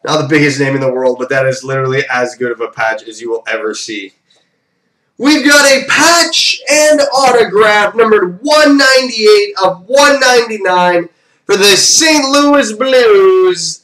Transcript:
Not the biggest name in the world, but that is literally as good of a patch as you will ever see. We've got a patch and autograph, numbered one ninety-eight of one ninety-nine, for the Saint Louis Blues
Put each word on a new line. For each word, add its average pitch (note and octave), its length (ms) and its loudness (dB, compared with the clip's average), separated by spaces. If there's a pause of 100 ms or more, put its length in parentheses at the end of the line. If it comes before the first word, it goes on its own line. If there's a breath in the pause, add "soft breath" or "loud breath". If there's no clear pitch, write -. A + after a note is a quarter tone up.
Not D3+ 180 -2
the C3+ 60 -6
biggest D3 320 0
name C3+ 140 -2
in C3+ 80 -4
the C3 100 -2
world, B2+ 280 -2
but B2+ 100 -8
that C3+ 160 -2
is C3 180 -4
literally C3+ 460 -4
as B2 260 -4
good B2 160 -6
of A2+ 100 -8
a A2+ 80 -6
patch A2+ 340 -6
as A2 180 -18
you A#2 80 -10
will A2+ 180 -6
ever G#2+ 280 -6
see. G2+ 380 -12 (1040)
We've C4+ 280 0
got D4 200 4
a C4+ 220 2
patch D#4+ 720 0 (100)
and D4+ 300 2
autograph, G#3+ 920 0
numbered G#3 460 0
one D4 360 2
ninety-eight A#3+ 760 2 (100)
of F3+ 240 -2
one C#4 320 2
ninety-nine, F#3+ 880 0 (360)
for G3+ 120 0
the G3 180 2
Saint D4+ 500 0
Louis C#4+ 480 2
Blues G3+ 1120 2